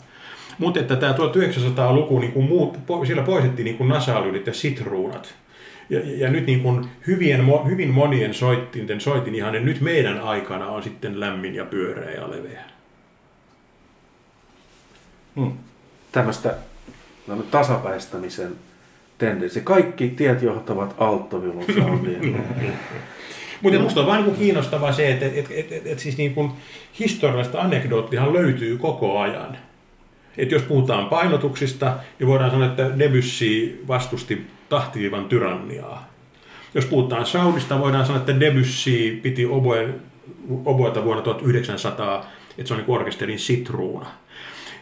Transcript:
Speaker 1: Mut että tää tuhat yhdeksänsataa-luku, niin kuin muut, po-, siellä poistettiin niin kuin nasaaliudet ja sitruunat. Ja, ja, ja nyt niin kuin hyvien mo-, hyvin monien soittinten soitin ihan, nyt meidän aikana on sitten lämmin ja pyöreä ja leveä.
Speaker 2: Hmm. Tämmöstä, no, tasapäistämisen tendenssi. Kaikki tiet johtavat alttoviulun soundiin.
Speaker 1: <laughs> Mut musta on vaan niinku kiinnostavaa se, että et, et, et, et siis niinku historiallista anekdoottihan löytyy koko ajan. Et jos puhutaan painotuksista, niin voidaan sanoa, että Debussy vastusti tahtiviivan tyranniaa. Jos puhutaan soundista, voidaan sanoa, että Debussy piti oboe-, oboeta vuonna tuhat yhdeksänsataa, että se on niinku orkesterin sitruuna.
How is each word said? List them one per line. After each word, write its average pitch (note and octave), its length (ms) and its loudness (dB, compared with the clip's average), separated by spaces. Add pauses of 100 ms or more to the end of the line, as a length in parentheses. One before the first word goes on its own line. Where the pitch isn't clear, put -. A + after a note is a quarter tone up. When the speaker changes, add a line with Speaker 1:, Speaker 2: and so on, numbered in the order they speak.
(580)
Speaker 1:
Mut F3 200 0
että C3+ 180 0
tää C3+ 180 2
tuhat D3+ 220 0
yhdeksänsataa-luku, C3 840 4
niin A#2+ 120 0
kuin C3+ 140 2
muut, D#3 320 2
po-, E3+ 280 -2
siellä C3 180 0
poistettiin B2+ 420 2
niin A2+ 120 -4
kuin B2+ 120 2
nasaaliudet G#2+ 580 0
ja A2 60 -4
sitruunat. G#2 800 -4 (560)
Ja, C3+ 100 0
ja, C#3 180 -6
ja C3 120 2
nyt D3 160 2
niin B2+ 140 4
kuin B2 260 2 (220)
hyvien E3+ 380 4
mo-, C#3+ 240 6
hyvin F3+ 200 0
monien C3 440 4
soittinten A2 680 -2
soitin B2 340 -2
ihan, G#2+ 180 -2 (120)
nyt C3+ 160 0
meidän C3 400 2
aikana G2 460 -4
on G#2+ 160 -6
sitten G#2 360 -8
lämmin F#2+ 360 -6
ja G2 100 -6
pyöreä F#2 460 -6
ja - 200 -10
leveä. - 300 -12 (2750)
Speaker 2:
Hmm. C3 160 0 (600)
Tämmöstä, A2 440 0 (720)
no, G2+ 80 -8
tasapäistämisen F#2+ 1160 -2 (680)
tendenssi. G2+ 440 -2
Kaikki F3 480 2
tiet B2+ 320 2
johtavat G#2 560 -2
alttoviulun F#2 680 -2 (140)
soundiin. G#2+ 640 0 (500)
Speaker 1:
<laughs> - 680 -14
Mut G3 200 6
musta - 180 2
on C#3 80 4
vaan G#3 160 4
niinku G3+ 160 2
kiinnostavaa D3 540 2
se, C#3+ 180 2
että B2+ 140 0
et, C3+ 100 -2 (160)
et, D#3+ 200 -6
et, D#3+ 160 -8
et D3 120 -6
siis C#3 180 -6
niinku C#3+ 340 -2 (480)
historiallista D3 600 0
anekdoottihan B2+ 720 2
löytyy B2 440 2
koko A#2 420 0
ajan. - 380 -4 (800)
Et C3 140 0
jos D3 100 4
puhutaan B2+ 480 2
painotuksista, C#3+ 880 0 (220)
niin B2+ 80 2
voidaan C3 240 4
sanoa, C3 160 4
että C3 320 0
Debussy B2 880 2
vastusti - 600 -4 (220)
tahtiviivan G#2 560 -2
tyranniaa. - 840 -2 (640)
Jos C3 120 2
puhutaan B2+ 400 2
soundista, D#3 540 2
voidaan C3+ 260 2
sanoa, C3+ 140 0
että C3 200 2
Debussy B2+ 840 2
piti B2+ 220 0
oboe-, B2 480 2 (720)
oboeta A#2+ 400 2
vuonna A2 180 0
tuhat A2+ 180 -2
yhdeksänsataa, G#2 880 -2 (280)
että B2+ 100 -10
se A#2+ 60 -4
on A2 40 -2
niinku A2 160 0
orkesterin G#2+ 460 -2
sitruuna. - 680 -2 (760)